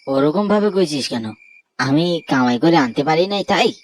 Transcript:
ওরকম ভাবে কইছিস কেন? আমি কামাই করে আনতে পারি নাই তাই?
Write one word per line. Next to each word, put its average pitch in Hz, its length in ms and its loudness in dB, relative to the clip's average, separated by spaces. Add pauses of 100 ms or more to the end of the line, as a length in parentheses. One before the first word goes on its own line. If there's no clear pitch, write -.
ওরকম 147 420 0
ভাবে 208 220 2
কইছিস 151 380 -2
কেন? 113 180 -6 (520)
আমি 139 280 0 (200)
কামাই 127 320 0
করে 170 180 4
আনতে 139 280 0
পারি 160 220 2
নাই 202 180 -4
তাই? 202 240 0 (160)